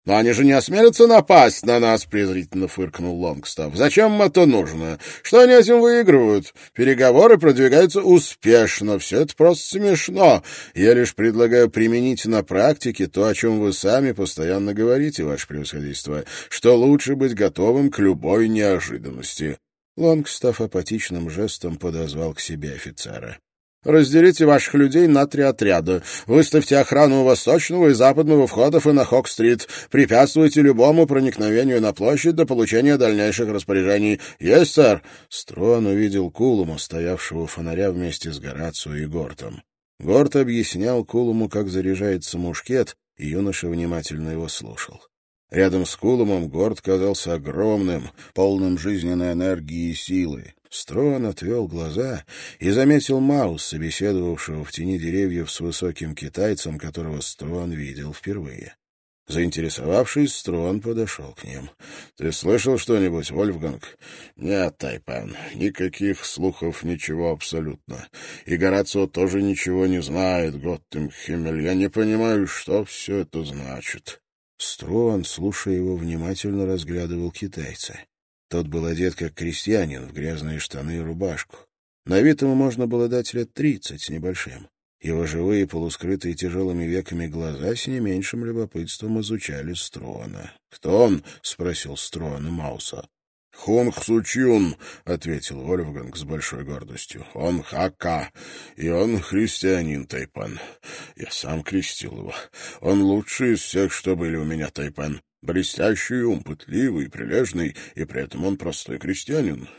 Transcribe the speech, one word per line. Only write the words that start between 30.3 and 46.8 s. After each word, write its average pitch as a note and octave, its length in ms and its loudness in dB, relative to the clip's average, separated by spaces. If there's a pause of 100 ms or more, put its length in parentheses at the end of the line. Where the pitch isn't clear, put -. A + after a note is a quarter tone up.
любому C#3+ 460 6
проникновению B2 760 2
на G#2+ 120 2
площадь D3 420 2
до F#3+ 100 4
получения B2 520 4
дальнейших G#2+ 500 2
распоряжений". G2+ 720 0 (180)
"Есть, B2+ 360 4
сэр!" A#2+ 280 6 (280)
Строн A2+ 560 0
увидел G2 440 0
Кулума, G2 480 0
стоявшего E2 640 -6
у - 20 -4
фонаря F2 460 -4
вместе E2+ 420 -6
с C#2+ 60 -12
Горацио D2 560 -10
и D2+ 100 -6
Гортом. C#2 560 -10 (400)
Горт C#3 340 -8
объяснял A#2 720 -6
Кулуму, A2+ 420 -6
как G#2 220 -8
заряжается F#2 680 -6
мушкет, F2+ 600 -6 (200)
и D2 100 -10
юноша F#2 420 -6
внимательно D#2+ 600 -6
его D#2+ 180 -8
слушал. - 520 -14 (500)
Рядом F#2 340 0
с - 100 -8
Кулумом G#2 540 0
Горт F2 320 -2